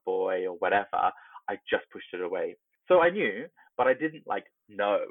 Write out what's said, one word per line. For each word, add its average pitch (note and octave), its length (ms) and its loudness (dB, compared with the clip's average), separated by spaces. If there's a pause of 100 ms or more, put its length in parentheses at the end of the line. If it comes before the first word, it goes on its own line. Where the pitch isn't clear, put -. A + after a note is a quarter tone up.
boy F#2 420 -2
or F2+ 120 -6
whatever, F#2 540 0 (360)
I G2+ 80 -6 (120)
just - 240 -2
pushed - 220 -16
it F2+ 80 -10
away. F2 340 -4 (300)
So F3+ 140 8
I E3+ 100 4
knew, C3 360 -4 (300)
but B2 100 2
I C3 80 6
didn't, D#3 320 -6
like, G#2 180 -4 (240)
know, G2+ 300 0 (120)